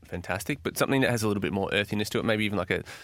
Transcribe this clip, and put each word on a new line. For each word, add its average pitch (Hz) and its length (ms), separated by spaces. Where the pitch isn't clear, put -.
fantastic, 107 580
but - 140
something 135 240
that 127 80
has 120 140
a 110 40
little 101 140
bit 82 100
more 95 220
earthiness 104 380
to 120 80
it, - 40
maybe 107 220
even 101 120
like 92 140
a, 87 100